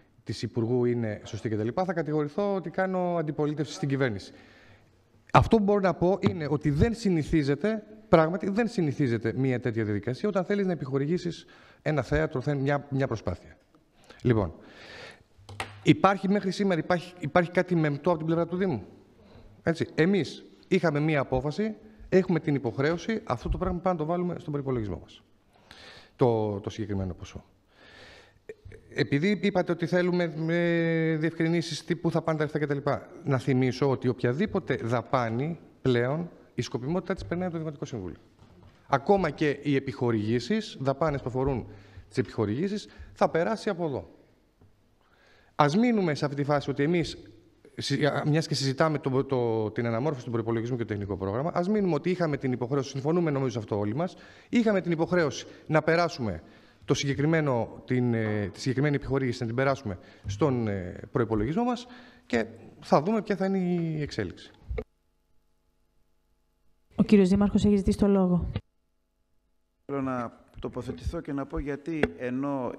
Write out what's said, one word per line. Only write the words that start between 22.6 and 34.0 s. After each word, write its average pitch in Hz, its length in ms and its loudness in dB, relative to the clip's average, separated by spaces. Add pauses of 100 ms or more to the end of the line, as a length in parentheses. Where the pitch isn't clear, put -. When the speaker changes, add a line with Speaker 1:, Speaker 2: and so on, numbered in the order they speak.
Speaker 1:
αυτό - 260 -4
το 175 80 0
πράγμα 180 220 -2
πάμε 180 180 0
να 151 80 -2
το 160 60 -4
βάλουμε 175 280 -2
στον - 120 -10
προϋπολογισμό 127 500 -2
μας. - 200 -20 (960)
Το, 110 440 2
το 101 100 -8
συγκεκριμένο 95 440 -4
ποσό. - 300 -16 (1500)
Επειδή 151 480 0
είπατε 185 300 0
ότι 170 140 -2
θέλουμε, 175 480 0 (140)
ε, 165 680 0
διευκρινήσεις, 165 680 -2
τι, - 120 -2
πού 165 160 0
θα 160 100 0
πάνε 160 160 -2
τα 151 60 0
λεφτά 147 160 -2
κτλ. 143 300 -2 (340)
Να 131 140 2
θυμίσω 131 520 2
ότι 127 180 0